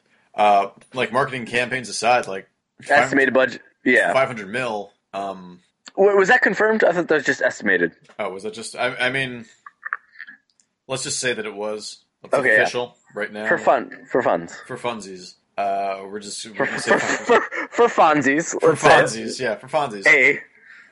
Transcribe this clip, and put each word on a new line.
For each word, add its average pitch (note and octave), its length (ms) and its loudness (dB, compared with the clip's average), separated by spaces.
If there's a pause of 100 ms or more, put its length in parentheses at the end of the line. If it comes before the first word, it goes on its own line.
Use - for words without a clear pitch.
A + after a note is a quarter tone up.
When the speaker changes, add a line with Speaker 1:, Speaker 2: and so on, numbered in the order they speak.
(340)
Speaker 1:
uh, G2+ 340 4 (260)
like, A#2+ 180 -4
marketing C3 340 -2
campaigns A#2+ 420 -4
aside, A2+ 380 0
like, F#2+ 220 -10 (340)
five C#3 180 4
Speaker 2:
Estimated C3+ 340 2
budget, C3 260 2 (240)
yeah. G#2+ 280 4
Speaker 1:
five A2 160 2
hundred G#2+ 200 -12
mil, A2 440 -6 (200)
um, F#2 480 -10 (340)
Speaker 2:
Wait, G3 220 4
was F#3+ 120 4
that B3 120 4
confirmed? G#3+ 440 2
I F3 80 4
thought E3+ 160 -2
that D#3+ 80 4
was C3+ 100 -2
just C3+ 160 0
estimated. F#2 500 0 (260)
Speaker 1:
Oh, G2+ 120 -4
was F#2+ 140 -12
that G#2+ 100 -8
just, A2+ 200 -12
I, B2 220 -4
I B2 140 -2
mean, B2+ 340 -6 (1400)
let's C3 160 -8
just C#3 180 -8
say B2 140 -2
that G#2+ 120 -6
it G#2 80 -10
was. G#2+ 440 -10 (260)
It's - 100 -6
Speaker 2:
Okay, C3 200 2
yeah. G#2 80 6
Speaker 1:
official B2 340 -4 (180)
right G#2 180 -8
now. G#2+ 160 -10
Speaker 2:
For F3 100 0
fun, - 520 -2
for B2+ 120 0
funds. F2 340 -2 (100)
Speaker 1:
For B2+ 100 -12
funsies. G2 580 -10 (240)
Uh, G2 460 -4
we're G2+ 160 -12
just, G2+ 260 -14
we're A2 80 -18
Speaker 2:
For, C3 120 -2
Speaker 1:
gonna A#2+ 120 -6
Speaker 2:
for, - 200 0
Speaker 1:
say - 0 - (260)
Speaker 2:
for, A#3+ 160 4 (300)
for A#3+ 180 4
funsies, D3+ 720 2
Speaker 1:
For - 100 4
Speaker 2:
let's D3 100 0
say. - 80 4
Speaker 1:
funsies, A#2+ 520 2
yeah, A#2 160 -2
for C3 120 -20
funsies. C3 380 -4
Speaker 2:
Hey. C#3 320 4 (540)